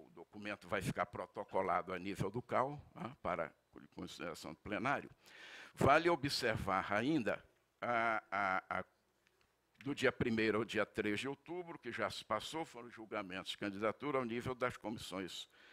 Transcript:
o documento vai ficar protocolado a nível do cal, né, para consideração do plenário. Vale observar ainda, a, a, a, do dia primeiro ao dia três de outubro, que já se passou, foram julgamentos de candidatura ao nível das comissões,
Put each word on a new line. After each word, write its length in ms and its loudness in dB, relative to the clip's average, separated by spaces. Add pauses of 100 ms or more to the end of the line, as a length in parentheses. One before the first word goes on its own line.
o 60 -20
documento 560 -8
vai 160 2
ficar 240 2
protocolado 840 0
a 40 -2
nível 320 -2
do 140 -4
cal, 360 0 (140)
né, 300 -8
para 280 0 (440)
consideração 580 -8
do 60 -18
plenário. 500 -2 (640)
Vale 360 6
observar 840 2
ainda, 500 2 (360)
a, 500 2
a, 500 0
a, 60 -6 (960)
do 120 -4
dia 160 4
primeiro 480 4
ao 60 0
dia 200 2
três 360 0
de 60 -4
outubro, 520 -8
que 120 -8
já 180 0
se 160 -10
passou, 400 -2
foram 240 -14
julgamentos 640 -6
de 60 -6
candidatura 600 0
ao 80 2
nível 280 -2
das 220 0
comissões, 720 -6 (260)